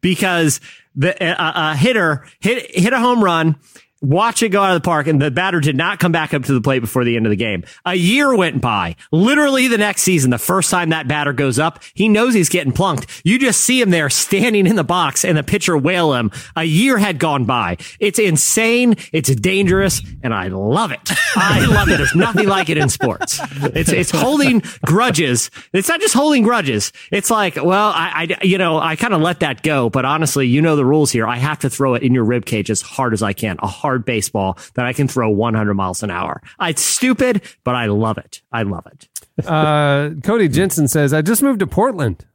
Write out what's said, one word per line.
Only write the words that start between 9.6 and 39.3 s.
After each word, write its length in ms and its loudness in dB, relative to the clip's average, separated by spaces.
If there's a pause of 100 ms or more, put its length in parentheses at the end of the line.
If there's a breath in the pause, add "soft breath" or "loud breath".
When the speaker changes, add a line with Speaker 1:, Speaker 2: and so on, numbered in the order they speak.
Speaker 1:
the 120 2
next 240 -2
season, 260 2
the 80 0
first 320 -2
time 200 0
that 180 -2
batter 260 -2
goes 240 0
up, 240 -2 (140 loud breath)
he 120 0
knows 280 4
he's 140 2
getting 240 0
plunked. 340 -2 (160 loud breath)
You 160 2
just 220 0
see 200 0
him 80 2
there 220 2
standing 560 0
in 80 2
the 80 0
box, 420 -2
and 120 2
the 60 -2
pitcher 340 -2
wail 360 2
him. 160 0 (260 loud breath)
A 100 -2
year 340 2
had 200 0
gone 260 0
by. 320 -2 (220 loud breath)
It's 200 0
insane. 760 2 (160 loud breath)
It's 220 0
dangerous, 680 0 (200)
and 140 -2
I 140 -4
love 420 0
it. 180 -10 (280)
I 280 4
love 240 4
it. 80 2
There's 180 0
nothing 320 2
like 220 0
it 80 0
in 120 0
sports. 500 -4 (160)
It's, 360 -2
it's 200 -2
holding 500 2 (240 loud breath)
grudges. 640 0 (240 loud breath)
It's 160 0
not 100 0
just 140 0
holding 300 4
grudges. 480 0 (200 loud breath)
It's 200 -2
like, 240 0
well, 340 2
I, 380 -2 (120)
I, 60 -2
you 140 2
know, 180 0
I 200 -2
kinda 200 0
let 220 0
that 240 -4
go, 260 2
but 160 0
honestly, 420 0
you 140 4
know 140 4
the 100 2
rules 260 4
here. 160 0
I 100 -2
have 220 -2
to 120 -2
throw 240 0
it 80 -4
in 100 4
your 100 2
rib 220 0
cage 240 -4
as 120 -2
hard 320 -4
as 100 -2
I 100 -2
can. 300 -4
A 40 -4
hard 280 -4 (100)
baseball 520 -2 (180 loud breath)
that 100 -2
I 80 -2
can 160 0
throw 200 -2
one 240 0
hundred 220 0
miles 280 -4
an 80 -6
hour. 300 -8 (200 loud breath)
It's 200 -2
stupid, 600 0 (240 loud breath)
but 100 -2
I 120 -2
love 300 0
it. 240 -18 (100)
I 120 -4
love 240 -6
it. 580 -12